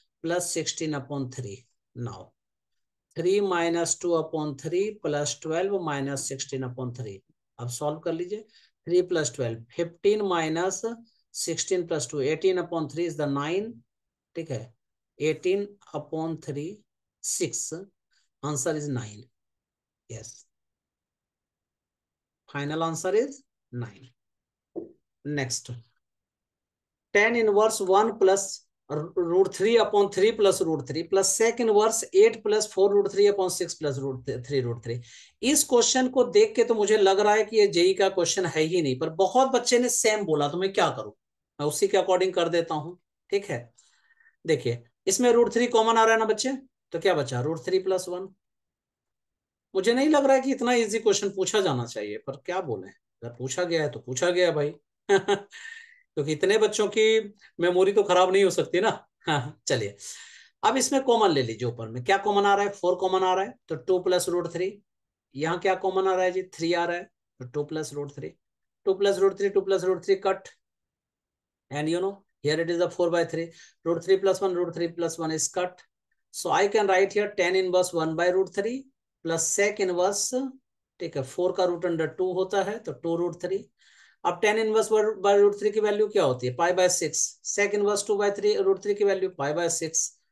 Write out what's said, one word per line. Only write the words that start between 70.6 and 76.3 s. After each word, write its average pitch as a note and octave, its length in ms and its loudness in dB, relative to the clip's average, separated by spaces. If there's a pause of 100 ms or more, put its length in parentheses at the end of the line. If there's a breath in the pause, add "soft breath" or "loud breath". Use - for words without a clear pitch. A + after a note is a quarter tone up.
and D3+ 180 -4
you F3 120 0
know, G3 220 -6 (180)
here D3+ 180 -2
it E3 100 -2
is E3+ 100 -2
the F3 100 2
four F3 220 0
by E3+ 140 2
three. E3 260 -8 (320 loud breath)
Root G3+ 200 -2
three F#3+ 140 4
plus F#3+ 240 2
one, F#3 120 -2
root F3 200 -4
three E3+ 140 -4
plus E3+ 320 -6
one D#3+ 120 -4
is D#3+ 160 -4
cut. F3+ 340 -6 (500)